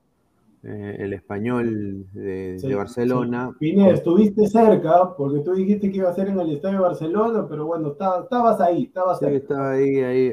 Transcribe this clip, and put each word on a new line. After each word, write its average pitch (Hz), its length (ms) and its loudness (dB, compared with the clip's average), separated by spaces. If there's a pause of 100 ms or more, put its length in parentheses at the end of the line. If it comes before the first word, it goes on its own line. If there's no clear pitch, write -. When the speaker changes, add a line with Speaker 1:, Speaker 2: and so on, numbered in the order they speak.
(640)
Speaker 1:
eh, 104 380 -10
el 98 120 -6
Español 104 1000 -4
de, 95 480 -8
Speaker 2:
Sí, - 80 -6
Speaker 1:
de 101 80 -2
Barcelona. 120 720 -2
Speaker 2:
sí. - 80 -18
Pineda, 180 360 4
estuviste 202 520 2
cerca, 180 680 4
porque 143 240 -2
tú 175 120 -2
dijiste 196 380 0
que 190 60 -4
iba 190 120 0
a 180 60 -2
ser 196 140 -2
en 190 100 -2
el 160 120 -2
estadio 190 260 -4
de 190 80 0
Barcelona, 190 640 0
pero 151 180 -8
bueno, 160 240 -4
está-, 185 320 -2
estabas 226 380 2
ahí, 175 240 2
estabas 185 340 -2
Speaker 1:
Sí, 147 60 -4
Speaker 2:
cerca. 143 140 0
Speaker 1:
estaba 139 340 -2
ahí, 139 240 2
ahí, 127 360 2